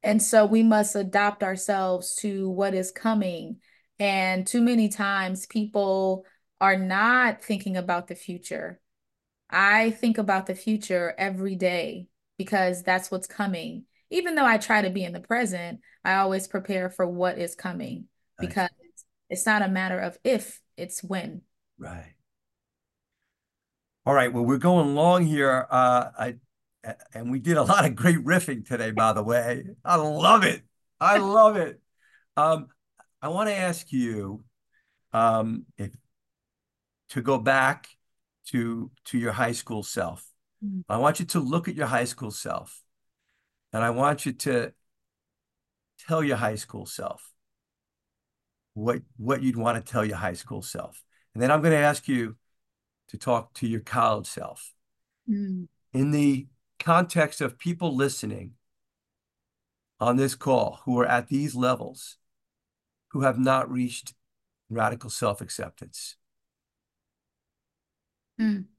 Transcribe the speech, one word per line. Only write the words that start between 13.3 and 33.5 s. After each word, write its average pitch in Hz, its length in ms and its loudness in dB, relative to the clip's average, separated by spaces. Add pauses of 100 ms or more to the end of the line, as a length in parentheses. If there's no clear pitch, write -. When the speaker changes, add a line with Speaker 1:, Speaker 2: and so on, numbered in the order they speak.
Speaker 1:
Even 349 240 -2
though 294 100 2
I 226 140 6
try 214 240 2
to 190 80 0
be 185 140 -4
in 175 80 -8
the 175 80 -10
present, 185 600 -4 (240)
I 190 120 2
always 190 320 0
prepare 190 420 -4
for 185 160 -2
what 180 320 -2
is 175 160 -6
coming 175 540 -10 (320)
Speaker 2:
Nice. 180 80 -4
Speaker 1:
because 185 220 0 (600)
it's 190 160 -4
not 214 160 2
a 190 60 0
matter 185 300 -2
of 175 260 -6
if, 240 360 -2 (160)
it's - 280 -10
when. 180 380 -8 (360)
Speaker 2:
Right. 82 360 -16 (1900)
All 135 80 4
right. 123 180 4
Well, 120 120 0
we're 131 140 4
going 160 360 4
long 170 320 4
here. 139 440 2
Uh, 123 480 4
I, 120 160 -4 (500)
a-, 110 120 -10 (180)
and 117 160 -8
we 135 80 -4
did 160 180 2
a 120 60 4
lot 190 220 4
of 131 100 0
great 160 300 2
riffing 143 420 0
today, 117 240 -4
by 110 220 2
the 110 100 0
way. 120 420 0 (200)
I 175 120 2
love 160 480 6
it. - 180 0 (380)
I 196 180 6
Speaker 1:
<laughs> - 0 -
Speaker 2:
love 214 380 6
it. 160 240 -4 (560)
Um, 151 320 2 (520)
I 143 80 -8
wanna 202 240 -2